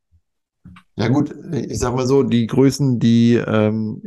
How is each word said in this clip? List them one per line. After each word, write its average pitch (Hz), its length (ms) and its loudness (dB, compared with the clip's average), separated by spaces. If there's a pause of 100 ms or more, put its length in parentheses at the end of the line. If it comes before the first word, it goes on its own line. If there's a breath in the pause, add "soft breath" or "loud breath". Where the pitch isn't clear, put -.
(960)
Ja 110 120 -2
gut, 147 260 0 (180)
ich 123 260 -8
sag 123 160 -2
mal 127 120 -2
so, 139 160 2
die 117 240 0
Größen, 131 540 0
die, 117 340 4
ähm, 107 720 -2